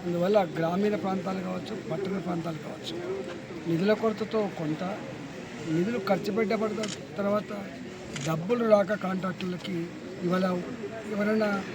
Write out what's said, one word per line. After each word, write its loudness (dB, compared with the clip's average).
అందువల్ల 4
గ్రామీణ 2
ప్రాంతాలు -2
కావచ్చు, -4
పట్టణ 0
ప్రాంతాలు -2
కావచ్చు, -8
నిధుల 6
కొరతతో 2
కొంత, -2
నిధులు 2
ఖర్చు 2
పెట్టబడిన 0
తర్వాత 0
డబ్బులు 2
రాక 6
కాంట్రాక్టర్లకి -2
ఇవాళ 4
ఎవరైనా 4